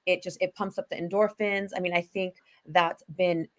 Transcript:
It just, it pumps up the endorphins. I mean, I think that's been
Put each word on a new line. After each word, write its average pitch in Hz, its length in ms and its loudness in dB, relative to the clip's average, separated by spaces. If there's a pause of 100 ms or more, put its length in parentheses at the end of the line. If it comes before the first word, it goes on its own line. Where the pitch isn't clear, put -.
It 180 160 2
just, - 180 -6
it 185 140 -2
pumps 196 240 -6
up - 100 -8
the - 60 -8
endorphins. 202 840 0
I - 20 -4
mean, 180 140 -2
I 175 80 2
think 185 360 -6 (320)
that's 170 340 2 (120)
been 175 320 2 (120)